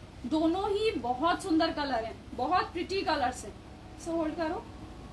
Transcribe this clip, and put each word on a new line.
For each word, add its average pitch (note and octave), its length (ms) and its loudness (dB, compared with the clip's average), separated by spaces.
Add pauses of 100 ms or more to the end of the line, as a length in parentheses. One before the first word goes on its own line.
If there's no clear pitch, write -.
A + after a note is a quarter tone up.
(260)
दोनों E4 440 4
ही G#4+ 200 4 (100)
बहुत C4 420 2
सुंदर D#4+ 300 4
color C4+ 320 0
हैं, A3 100 -6 (220)
बहुत F4+ 360 2
pretty F4+ 300 -2
colors C4+ 420 0
हैं। G3+ 100 -10 (460)
So E4 160 -2
hold D#4 200 0
करो, E4+ 280 -2 (480)